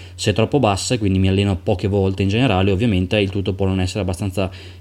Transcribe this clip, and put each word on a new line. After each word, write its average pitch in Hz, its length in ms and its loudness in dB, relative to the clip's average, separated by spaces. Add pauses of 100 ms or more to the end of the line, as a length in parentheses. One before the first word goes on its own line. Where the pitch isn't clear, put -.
(140)
se - 160 -4
è 104 40 4
troppo 113 260 2
bassa 107 340 0
e 123 60 0
quindi 98 180 2
mi 95 120 4
alleno 98 280 2
poche 101 300 -2
volte 98 340 0
in 98 80 0
generale, 101 420 2
ovviamente 95 460 0
il 98 140 2
tutto 98 220 -2
può 95 120 -2
non 95 140 0
essere 92 220 -4
abbastanza 92 500 -4 (300)